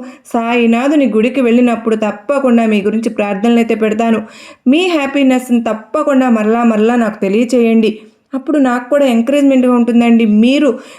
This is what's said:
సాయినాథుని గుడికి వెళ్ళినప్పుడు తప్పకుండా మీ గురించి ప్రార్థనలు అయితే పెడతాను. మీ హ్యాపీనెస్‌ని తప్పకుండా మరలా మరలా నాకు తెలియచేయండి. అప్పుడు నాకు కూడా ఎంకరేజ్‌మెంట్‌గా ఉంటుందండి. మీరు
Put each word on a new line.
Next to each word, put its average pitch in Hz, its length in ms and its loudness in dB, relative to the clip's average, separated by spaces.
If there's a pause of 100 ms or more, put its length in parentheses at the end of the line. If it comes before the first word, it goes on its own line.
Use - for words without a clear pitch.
(340)
సాయినాథుని 240 720 0
గుడికి 233 360 0
వెళ్ళినప్పుడు 233 540 0
తప్పకుండా 233 680 0
మీ 214 160 0
గురించి 220 280 -2
ప్రార్థనలు 208 460 -2
అయితే 233 200 0
పెడతాను. 220 460 -2 (460)
మీ 330 200 2
హ్యాపీనెస్‌ని 269 760 0
తప్పకుండా 262 680 -2
మరలా 226 340 0
మరలా 226 320 0
నాకు 220 260 -2
తెలియచేయండి. 226 760 0 (340)
అప్పుడు 285 260 -4
నాకు 254 300 -2
కూడా 285 160 2
ఎంకరేజ్‌మెంట్‌గా 254 680 2
ఉంటుందండి. 233 520 2
మీరు 240 540 2 (200)